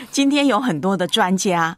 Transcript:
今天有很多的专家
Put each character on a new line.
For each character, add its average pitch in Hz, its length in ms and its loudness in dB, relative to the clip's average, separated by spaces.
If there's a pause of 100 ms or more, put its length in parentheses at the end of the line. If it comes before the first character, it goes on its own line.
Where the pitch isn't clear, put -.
(100)
今 277 200 0
天 285 160 2
有 220 120 2
很 190 220 -2
多 190 160 -2
的 180 100 -2
专 190 300 0
家 170 420 0